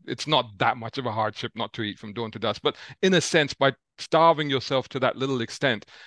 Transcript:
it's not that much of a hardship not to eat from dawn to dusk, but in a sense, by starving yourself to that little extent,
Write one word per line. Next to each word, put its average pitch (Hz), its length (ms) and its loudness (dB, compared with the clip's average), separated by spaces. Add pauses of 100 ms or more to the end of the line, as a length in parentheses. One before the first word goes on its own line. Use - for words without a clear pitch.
it's - 200 -8
not 120 320 0
that 120 180 2
much 113 220 -10
of 127 80 -6
a 113 60 -2
hardship 110 420 -4
not 113 180 -6
to 117 100 -8
eat 104 160 -6
from 107 140 -14
dawn 110 200 -8
to 110 60 -12
dusk, 104 240 -2
but 139 140 -2 (260)
in 190 120 4
a 165 60 6
sense, 151 340 2
by 135 180 4 (260)
starving 156 520 4
yourself 131 400 -2
to 135 100 -6
that 127 160 2
little 131 240 -2
extent, 117 460 -2 (200)